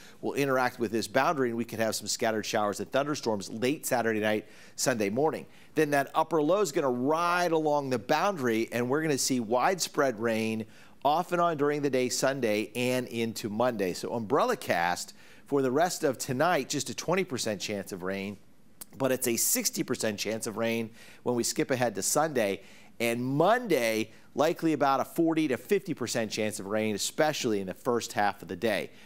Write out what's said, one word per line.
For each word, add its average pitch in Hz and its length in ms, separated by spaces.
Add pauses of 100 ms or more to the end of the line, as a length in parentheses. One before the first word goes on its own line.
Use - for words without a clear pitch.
(200)
will - 140
interact 127 460
with 110 120
this 107 160
boundary, 135 420
and 117 80
we 117 60
could 110 160
have 110 160
some 104 120
scattered 110 380
showers 104 360
and 95 100
thunderstorms 131 580
late 123 360
Saturday 113 340
night, 107 280 (280)
Sunday 107 340
morning. 120 360 (300)
Then 151 160
that 139 220
upper 160 280
low 170 180
is 170 140
gonna 151 160
ride 165 640
along 147 360
the 123 100
boundary, 143 760
and 120 160
we're 147 120
gonna 151 160
see 127 220
widespread 127 800
rain 110 460 (400)
off 160 260
and 175 80
on 170 160
during 147 260
the 143 80
day 127 200
Sunday 120 680
and 123 320
into 113 400
Monday. 107 460
So - 200
umbrella 139 440
cast 87 560 (320)
for 139 160
the 131 100
rest 165 320
of 143 140
tonight, 143 500
just 143 220
a 113 40
twenty 185 300
percent 110 380
chance 101 320
of 90 100
rain, 98 340 (600)
but 131 160
it's 123 140
a 117 100
sixty - 460
percent 113 360
chance 110 280
of 101 100
rain 113 320 (340)
when 123 120
we 120 80
skip - 280
ahead 120 240
to 95 60
Sunday. 123 600 (360)
And 117 240
Monday, 139 920 (220)
likely 165 360
about 135 300
a - 20
forty 160 460
to 120 80
fifty 185 360
percent 113 380
chance 107 300
of 95 60
rain, 107 280
especially 131 640
in 95 80
the 90 60
first - 400
half 101 280
of 85 60
the 92 80
day. 92 360 (140)